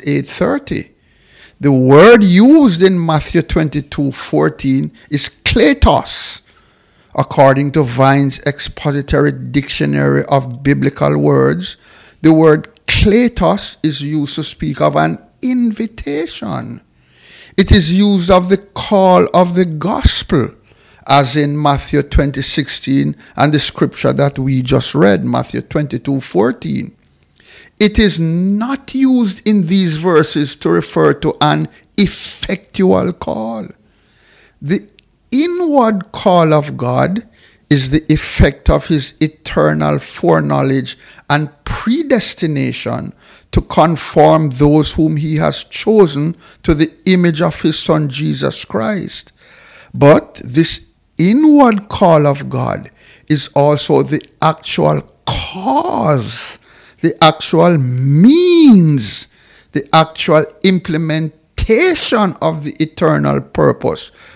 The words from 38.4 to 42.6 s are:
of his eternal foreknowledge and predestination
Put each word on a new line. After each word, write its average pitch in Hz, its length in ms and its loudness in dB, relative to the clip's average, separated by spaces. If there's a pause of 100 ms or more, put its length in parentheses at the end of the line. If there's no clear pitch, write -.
of 147 180 0
his 147 320 -2
eternal 151 800 -2
foreknowledge 143 1000 -2 (320)
and 143 200 -2 (160)
predestination 156 1500 -4 (380)